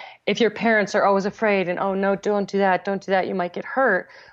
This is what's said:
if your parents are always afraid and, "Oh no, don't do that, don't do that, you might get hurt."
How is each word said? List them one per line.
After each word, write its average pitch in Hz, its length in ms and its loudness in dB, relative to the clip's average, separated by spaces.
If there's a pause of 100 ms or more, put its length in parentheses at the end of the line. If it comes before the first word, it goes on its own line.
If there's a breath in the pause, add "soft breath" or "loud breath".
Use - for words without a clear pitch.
(280 loud breath)
if 202 120 0
your 214 120 2
parents 214 420 0
are 196 100 2
always 196 220 2
afraid 196 420 0
and, 175 120 -4
"Oh 196 160 -2
no, 196 200 0
don't 202 320 -2
do 196 120 -2
that, 185 260 2
don't 196 180 -4
do 185 80 -4
that, 185 160 2
you 196 60 -4
might 180 200 -4
get 196 120 -8
hurt." 240 440 0 (240 loud breath)